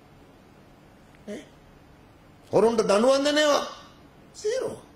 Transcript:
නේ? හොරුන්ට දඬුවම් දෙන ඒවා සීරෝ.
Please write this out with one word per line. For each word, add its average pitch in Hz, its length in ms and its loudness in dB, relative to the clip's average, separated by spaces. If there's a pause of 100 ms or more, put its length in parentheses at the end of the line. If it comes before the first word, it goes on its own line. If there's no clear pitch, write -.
(1200)
නේ? 214 220 -16 (1040)
හොරුන්ට 220 300 2
දඬුවම් 226 440 2
දෙන 294 140 0
ඒවා 294 260 2 (680)
සීරෝ. 480 440 -6 (200)